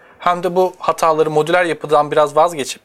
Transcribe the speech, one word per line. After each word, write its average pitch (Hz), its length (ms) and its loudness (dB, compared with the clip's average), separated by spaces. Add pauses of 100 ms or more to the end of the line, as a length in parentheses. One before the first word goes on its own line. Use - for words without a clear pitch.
(200)
hem 180 240 -2
de 175 120 -4
bu 185 240 0
hataları 160 500 0
modüler 156 340 0
yapıdan 147 480 -2
biraz 147 240 0
vazgeçip 156 500 -2